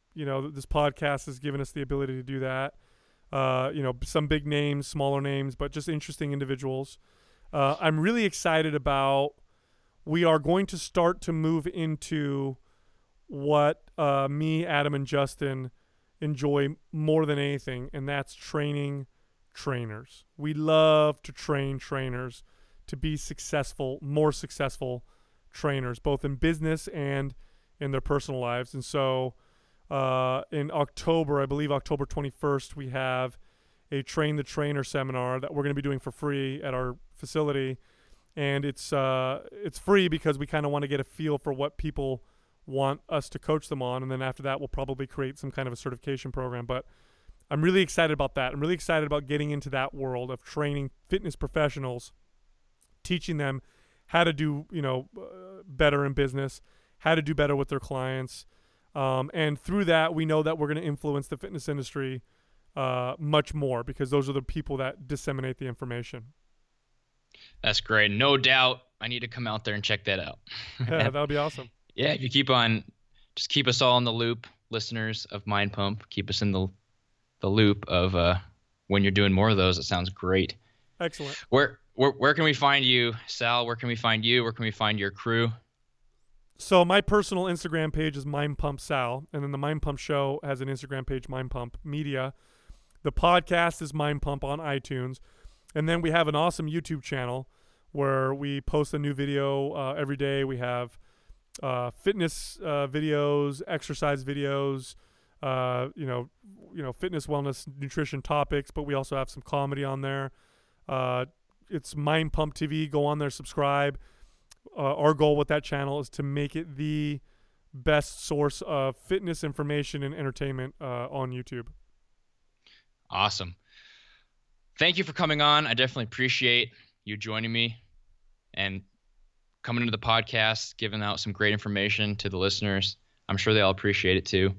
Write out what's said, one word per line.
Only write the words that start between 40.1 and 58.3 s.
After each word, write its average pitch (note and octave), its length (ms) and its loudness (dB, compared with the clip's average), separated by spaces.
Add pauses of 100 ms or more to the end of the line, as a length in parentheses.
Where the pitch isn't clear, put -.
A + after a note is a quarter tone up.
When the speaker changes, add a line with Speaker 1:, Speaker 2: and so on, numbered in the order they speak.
Speaker 1:
we C#3+ 80 -6
kinda D3 220 -2
wanna C#3+ 200 -2
get C#3 120 -2
a C3 60 -4
feel D3+ 320 -2
for C#3+ 160 -4
what C#3 240 -4
people C3+ 460 -4 (420)
want C#3 420 0
us D3 220 -2
to - 100 -10
coach D#3 300 0
them C#3 120 -4
on. B2+ 220 -2
And C3 80 -4
then C3 100 -4
after C3 220 -6
that, C3+ 160 -2
we'll C#3+ 80 -6
probably C3+ 400 -4
create C3+ 300 -6
some C#3 140 -8
kind C3 160 -4
of B2 40 -6
a A#2+ 60 -10
certification C3 540 -6
program. B2 340 -6
But B2+ 200 -4 (640)
I'm D3+ 100 2
really F#3 200 6
excited E3 300 2
about C#3+ 220 -2
that. C3 200 -2
I'm C#3 60 -6
really D#3+ 140 0
excited D#3+ 320 0
about D3 220 -2
getting D3 240 0
into C#3+ 180 -4
that C3+ 240 -2
world B2+ 380 -4
of B2+ 100 -8
training C#3+ 480 -2 (180)
fitness F#3+ 280 -2
professionals, C3+ 760 -2 (920)
teaching E3+ 340 -2
them C3+ 240 -2 (460)
how E3+ 160 6
to E3+ 100 4
do, D3 380 -2
you E3 100 -4
know, C3 340 -2
uh, F#3+ 520 -16
better C#3+ 400 4
in C#3 60 -2
business, C3+ 460 -2 (380)
how D#3+ 160 4
to E3 80 4
do D3+ 140 -2
better C#3+ 200 2
with C#3 140 -2
their C#3 100 -2
clients. C3 680 -6 (480)